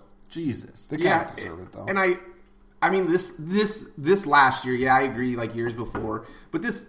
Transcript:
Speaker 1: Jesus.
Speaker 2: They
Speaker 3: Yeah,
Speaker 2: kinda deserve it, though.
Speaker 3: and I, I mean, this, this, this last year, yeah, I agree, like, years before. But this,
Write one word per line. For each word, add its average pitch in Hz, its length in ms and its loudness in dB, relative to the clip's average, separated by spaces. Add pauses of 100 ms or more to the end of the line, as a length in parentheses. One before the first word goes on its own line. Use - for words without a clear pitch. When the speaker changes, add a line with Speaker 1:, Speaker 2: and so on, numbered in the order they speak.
(300)
Speaker 1:
Jesus. - 580 -8
Speaker 2:
They 151 100 -6
Speaker 3:
Yeah, 165 260 2
Speaker 2:
kinda - 120 -10
deserve 85 260 -10
it, 92 100 -16
though. 98 160 -14
Speaker 3:
and 196 100 -2
I, 185 180 2 (680)
I 165 80 2
mean, 185 180 2
this, 180 320 0
this, 202 460 0 (120)
this 175 300 2
last 139 380 6
year, 127 100 0
yeah, 127 180 4
I 131 80 6
agree, 123 360 -2
like, 117 180 -6
years 117 180 -2
before. 110 520 -6 (260)
But 160 120 -4
this, 233 260 -4